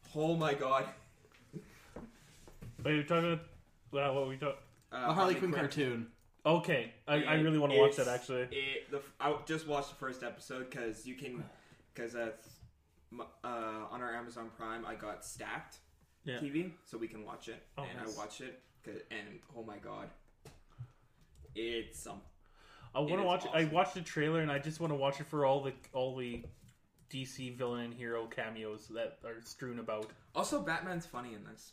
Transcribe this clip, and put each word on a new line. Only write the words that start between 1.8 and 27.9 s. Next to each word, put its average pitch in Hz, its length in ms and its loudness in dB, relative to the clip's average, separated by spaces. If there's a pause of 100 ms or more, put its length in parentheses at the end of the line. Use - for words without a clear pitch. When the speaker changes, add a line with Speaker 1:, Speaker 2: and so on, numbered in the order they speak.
Speaker 2:
Wait, 151 120 4
you're 147 80 4
talking 170 300 4 (580)
about, 139 180 2
uh, 131 40 2
what 139 100 4
were 131 60 0
we 135 80 -6
talking? 139 180 0 (360)
Speaker 1:
Uh, 127 160 0
Speaker 3:
The 160 60 4
Harley 185 220 6
Quinn 180 180 2
cartoon. 135 540 0 (380)
Speaker 2:
Okay, 156 480 4 (140)
I, 147 160 6
I 156 120 4
Speaker 1:
It 156 80 6
Speaker 2:
really 156 140 6
wanna 143 200 8
watch 139 140 12
Speaker 1:
is, - 60 0
Speaker 2:
that, 127 120 4
actually. 123 320 0 (100)
Speaker 1:
it, 135 400 -2
the 143 60 -2
f-, - 220 -8
I 147 140 4 (120)
just 156 220 -2
watched 143 220 0
the - 60 -16
first 127 280 -6
episode 127 460 -8
'cause 117 360 -6
you 127 100 -8
can, 127 280 -8 (520)
'cause, 117 200 -8
uh, 113 160 -2 (840)
m-, 120 80 -12 (220)
uh, 120 40 -6 (420)
on 120 120 -8
our 120 120 -4
Amazon 117 440 -8
Prime, 113 280 -6
I 110 100 -6
got 104 280 -8
Stacked 113 540 -8 (480)
Speaker 2:
Yeah. 123 140 -4
Speaker 1:
T 143 100 -2
V, 165 240 -2 (120)
so 120 120 -12
we 113 100 -4
can 107 180 -12
watch - 220 -12
it. 113 180 -12 (120)
Speaker 2:
Oh, 143 60 -6
Speaker 1:
And 123 160 -10
Speaker 2:
nice. 110 180 -6
Speaker 1:
I - 40 -8
watched 104 200 -10
it, 127 200 -12 (220)
'cause, 107 160 -10 (100)
and 104 300 -10 (160)
oh 113 80 -8
my 104 140 -10
god, 104 320 -10 (1500)
it's 113 440 -4
some. 101 220 -10 (720)
Speaker 2:
I 131 60 2
wanna 151 160 2
Speaker 1:
It 196 40 4
is 196 60 4
Speaker 2:
watch 180 200 4
it. - 80 -2
I 160 80 6
Speaker 1:
awesome. 151 100 4
Speaker 2:
watched 185 240 6
the 180 60 -2
trailer 160 400 2
and 151 100 2
I 139 80 2
just 156 220 -4
wanna 156 140 2
watch 139 260 2
it 147 60 -8
for 147 180 4
all 135 180 6
the, 135 100 -2 (200)
all 131 240 0
the 120 260 -4 (680)
D 135 160 -6
C 127 260 -8
villain 120 340 0
and 120 80 -8